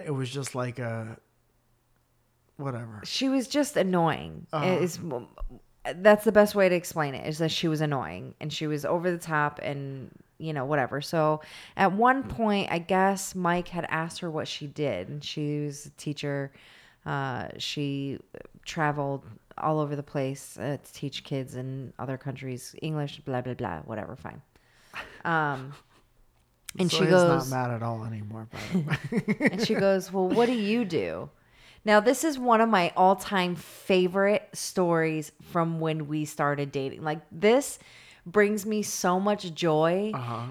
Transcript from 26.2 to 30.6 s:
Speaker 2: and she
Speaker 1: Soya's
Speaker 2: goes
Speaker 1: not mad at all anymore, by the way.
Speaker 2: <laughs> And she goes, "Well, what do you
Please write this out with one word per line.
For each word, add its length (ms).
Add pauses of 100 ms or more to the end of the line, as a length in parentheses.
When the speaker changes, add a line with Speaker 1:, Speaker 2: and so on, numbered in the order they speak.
Speaker 2:
and 120
she 80
Speaker 1:
Soya's 120
Speaker 2:
goes 400
Speaker 1:
not 180
mad 60
at 80
all 220
anymore, 460
by 80 (140)
the 60 (500)
way. 200
Speaker 2:
<laughs> 40
And 140
she 80
goes, 380
"Well, 160
what 180
do 80
you 300